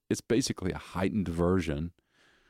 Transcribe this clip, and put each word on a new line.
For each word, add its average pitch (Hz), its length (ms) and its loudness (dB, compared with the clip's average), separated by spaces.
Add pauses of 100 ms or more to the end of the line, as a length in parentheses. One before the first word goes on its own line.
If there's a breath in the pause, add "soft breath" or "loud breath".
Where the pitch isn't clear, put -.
it's - 120 0
basically 120 520 0
a - 60 -6
heightened 92 500 -2
version, 85 640 2 (580 soft breath)